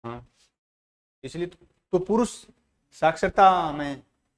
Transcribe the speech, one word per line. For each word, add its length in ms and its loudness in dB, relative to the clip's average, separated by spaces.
हाँ 280 -16
इसलिए 220 -10
तो, 200 -20
तो 60 2
पुरुष 480 -2
साक्षरता 800 2
में 300 -8